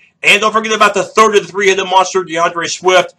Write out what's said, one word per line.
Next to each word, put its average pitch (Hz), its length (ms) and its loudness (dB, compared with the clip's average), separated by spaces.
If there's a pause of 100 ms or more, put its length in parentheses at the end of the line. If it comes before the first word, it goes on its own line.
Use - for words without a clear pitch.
(200)
And 185 200 2
don't 214 120 0
forget 220 200 -2
about 208 220 2
the 190 100 -2
third 214 320 2
of 170 100 0
the 160 60 -16
three-headed 190 320 -2
monster, 185 400 0
DeAndre 165 440 -4
Swift, 180 500 0